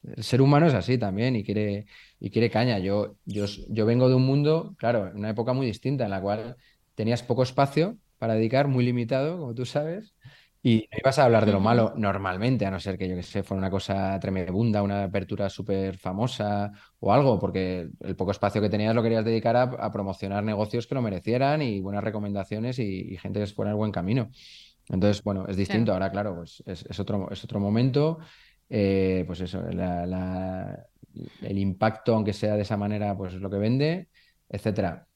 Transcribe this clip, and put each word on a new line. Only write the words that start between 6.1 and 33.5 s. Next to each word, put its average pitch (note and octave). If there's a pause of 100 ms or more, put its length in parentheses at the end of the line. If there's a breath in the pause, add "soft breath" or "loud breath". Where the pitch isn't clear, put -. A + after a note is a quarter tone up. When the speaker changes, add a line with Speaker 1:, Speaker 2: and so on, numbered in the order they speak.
Speaker 1:
la F#2+
cual G#2+ (380 soft breath)
tenías A#2
poco A#2+
espacio D3 (200)
para A2+
dedicar, A#2+
muy B2+
limitado, C3
como B2
tú B2
sabes, E3 (480 loud breath)
y A2+
no -
ibas C3
a C#3+
hablar A2
de G#2+
lo G2
Speaker 2:
Ujú. -
Speaker 1:
malo A2+
normalmente, G2
a F#2+
no F#2+
ser F#2+
que, F#2
yo F#2
qué F2+
sé, G2+
fuera F#2+
una F#2+
cosa G2
tremenda, F#2+
una G2+
apertura F#2+
súper F#2+
famosa G#2 (260 loud breath)
o G2
algo, B2+
porque F#2 (120)
el F#2
poco F#2+
espacio G2+
que G#2
tenías G#2+
lo A#2
querías A2+
dedicar A2+
a, B2
a B2
promocionar G2
negocios G#2+
que -
lo C3
merecieran B2
y G#2+
buenas G2+
recomendaciones G#2+
y, F#2+
y F#2
gente G2+
que G#2
fuera G2+
en G#2+
el G#2
buen G#2+
camino. G#2 (580 loud breath)
Entonces, G2
bueno, G2
es F#2+
distinto. G#2
Speaker 2:
Claro. -
Speaker 1:
Ahora, F#2+
claro, G2
pues E2+
es, F#2
es -
otro, G2
es G2
otro G#2
momento. C3 (500 loud breath)
Eh, F#2+
pues F2
eso, F2+
la, F2
la, F#2 (540)
el G2
impacto, G#2+
aunque G#2+
sea G#2
de G#2
esa G#2
manera, G#2
pues F#2
es F#2
lo G2